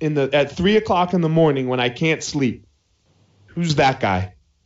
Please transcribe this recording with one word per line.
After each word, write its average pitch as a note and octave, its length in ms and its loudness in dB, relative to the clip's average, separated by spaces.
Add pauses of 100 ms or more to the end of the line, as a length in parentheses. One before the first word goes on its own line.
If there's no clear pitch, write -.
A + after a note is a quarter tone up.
in D3+ 140 -2
the, C3+ 180 0
at C#3+ 180 0
three G3+ 260 2
o'clock F#3 360 0
in F#3 80 0
the D#3+ 80 0
morning D3+ 400 2
when B2+ 100 -2
I B2 120 0
can't D#3+ 320 -2
sleep, C3+ 440 -4 (800)
who's E3+ 300 -4
that C3+ 240 2
guy? F#2+ 320 -2 (340)